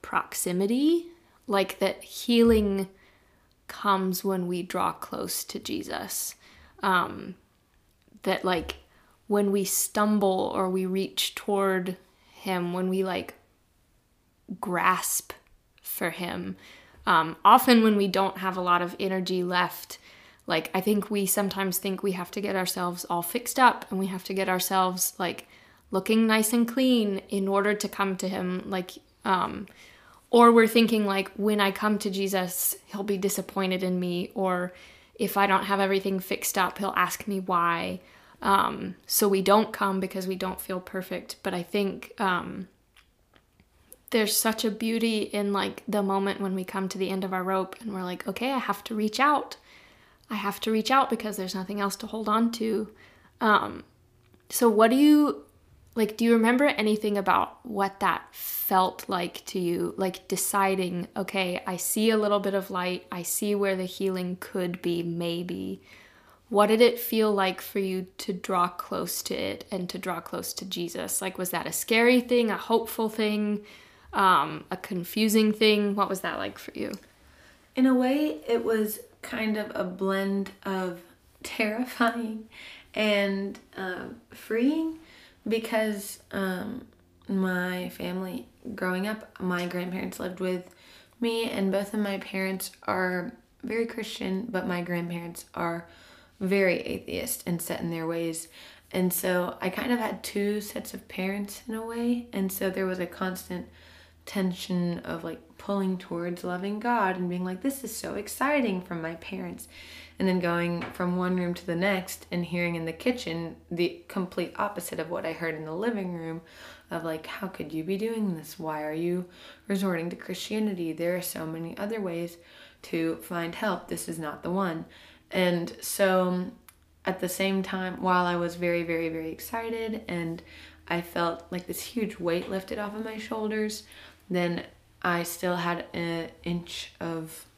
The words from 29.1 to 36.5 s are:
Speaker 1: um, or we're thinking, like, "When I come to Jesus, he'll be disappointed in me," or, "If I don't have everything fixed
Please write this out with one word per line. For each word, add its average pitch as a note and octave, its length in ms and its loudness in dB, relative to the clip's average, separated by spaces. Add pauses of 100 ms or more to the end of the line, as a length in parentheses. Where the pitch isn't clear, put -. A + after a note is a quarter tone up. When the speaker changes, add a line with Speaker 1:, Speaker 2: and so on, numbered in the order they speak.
Speaker 1:
um, F#3+ 440 0 (600)
or A#3 200 12
we're A3+ 160 10
thinking, A3+ 400 4
like, G3 300 0
"When G#3 240 2
I G3 100 4
come G#3+ 300 0
to G#3 100 -2
Jesus, F#3+ 640 0 (120)
he'll G3 180 -6
be G3+ 140 0
disappointed F#3+ 640 0
in F#3 160 0
me," F3+ 340 -2
or, F3+ 380 0 (420)
"If G3 220 -2
I G3 100 6
don't F#3+ 180 4
have G3+ 140 0
everything F#3+ 400 2
fixed - 400 -4